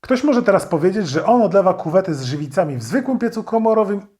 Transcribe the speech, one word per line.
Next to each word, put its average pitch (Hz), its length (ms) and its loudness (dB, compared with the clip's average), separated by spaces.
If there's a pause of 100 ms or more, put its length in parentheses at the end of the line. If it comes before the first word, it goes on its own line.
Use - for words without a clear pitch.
Ktoś 254 240 -2
może 262 180 2
teraz 190 240 2
powiedzieć, 180 420 0
że 135 180 -2
on 233 160 4
odlewa 190 320 4
kuwety 180 400 0
z 131 80 -6
żywicami 147 540 -4
w 117 60 -8
zwykłym 247 360 -2
piecu 226 240 -4
komorowym 220 580 0 (200)